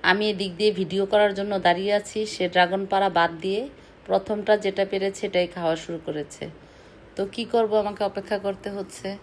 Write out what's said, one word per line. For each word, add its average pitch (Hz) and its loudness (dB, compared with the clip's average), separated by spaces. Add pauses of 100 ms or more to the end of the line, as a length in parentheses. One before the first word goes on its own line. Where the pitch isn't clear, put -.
আমি 190 4
এদিক 190 -4
দিয়ে 214 4
ভিডিও 190 0
করার 208 6
জন্য 202 -2 (120)
দাঁড়িয়ে 190 4
আছি, 202 -6 (140)
সে 185 -2 (100)
ড্রাগন 180 4 (100)
পাড়া 196 4
বাদ 170 4 (120)
দিয়ে 196 -2 (460)
প্রথমটা 196 0 (100)
যেটা 196 0
পেরেছে 196 -4
এটাই 180 2
খাওয়া 165 0
শুরু 170 -8
করেছে। 151 -8 (720)
তো 196 -4 (120)
কি 233 -6 (100)
করব, 226 2 (120)
আমাকে 202 -4
অপেক্ষা 196 -6
করতে 202 -6
হচ্ছে 190 -10 (140)